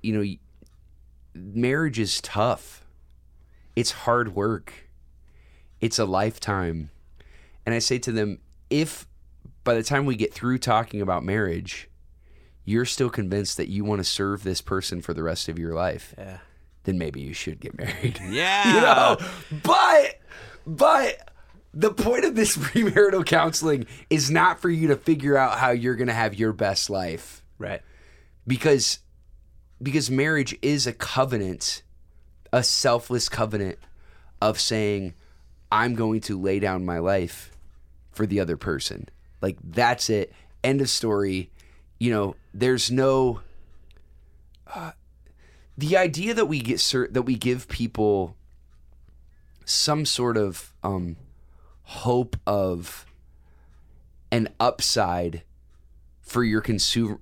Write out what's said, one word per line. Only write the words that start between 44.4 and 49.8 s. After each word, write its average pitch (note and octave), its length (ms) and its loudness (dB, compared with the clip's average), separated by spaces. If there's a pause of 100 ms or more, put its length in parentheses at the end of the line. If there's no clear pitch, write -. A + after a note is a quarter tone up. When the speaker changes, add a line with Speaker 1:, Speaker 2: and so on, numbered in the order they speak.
Speaker 1:
uh, E3 180 -12 (840)
the D3+ 200 2
idea F#3 360 0
that A3 120 2
we D3 140 -2
get A#2 200 -2
cer-, - 320 0
that B2+ 120 0
we B2+ 120 0
give B2 340 -2
people G#2 640 0 (1300)
some D3+ 400 0